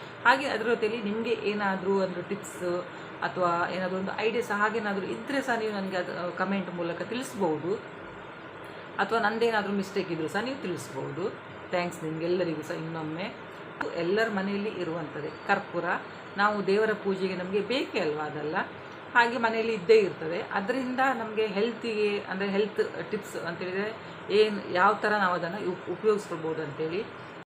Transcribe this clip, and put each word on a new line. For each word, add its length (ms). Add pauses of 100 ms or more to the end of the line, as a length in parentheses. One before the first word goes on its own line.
(240)
ಹಾಗೆ 220
ಅದ್ರ 200
ಜೊತೆಯಲ್ಲಿ 360
ನಿಮಗೆ 280
ಏನಾದರೂ 680
ಒಂದು 280
ಟಿಪ್ಸ್ 560 (380)
ಅಥವಾ 480
ಏನಾದರೂ 260
ಒಂದು 240
ಐಡಿಯಾ 220
ಸಹ 120
ಹಾಗೇನಾದರೂ 520
ಇದ್ದರೆ 360
ಸಹ 160
ನೀವು 140
ನನಗೆ 240
ಅದು, 300
ಆ, 40
ಕಾಮೆಂಟ್ 440
ಮೂಲಕ 280
ತಿಳಿಸ್ಬೋದು. 720 (1200)
ಅಥವಾ 200
ನಂದೇನಾದರೂ 540
ಮಿಸ್ಟೇಕ್ 400
ಇದ್ದರೂ 160
ಸಹ 120
ನೀವು 220
ತಿಳಿಸ್ಬೋದು. 680 (400)
ಥ್ಯಾಂಕ್ಸ್ 340
ನಿಮಗೆಲ್ಲರಿಗೂ 580
ಸಹ 120
ಇನ್ನೊಮ್ಮೆ. 600 (600)
ಎಲ್ಲರ 340
ಮನೆಯಲ್ಲಿ 520
ಇರುವಂಥದ್ದು 680
ಕರ್ಪೂರ. 360 (520)
ನಾವು 300
ದೇವರ 260
ಪೂಜೆಗೆ 440
ನಮಗೆ 240
ಬೇಕೇ 400
ಅಲ್ವಾ 220
ಅದೆಲ್ಲ, 340 (580)
ಹಾಗೆ 240
ಮನೆಯಲ್ಲಿ 360
ಇದ್ದೇ 240
ಇರ್ತದೆ. 440
ಅದರಿಂದ 580 (140)
ನಮಗೆ 320
ಹೆಲ್ತಿಗೆ, 720
ಅಂದರೆ 300
ಹೆಲ್ತ್ 600
ಟಿಪ್ಸ್ 260
ಅಂತೇಳಿದರೆ 560 (380)
ಏನು, 420
ಯಾವ 220
ಥರ 220
ನಾವು 180
ಅದನ್ನು 360
ಉಪ್-, 220
ಉಪಯೋಗಿಸ್ಕೊಳ್ಬೋದು 680
ಅಂತೇಳಿ. 400 (420)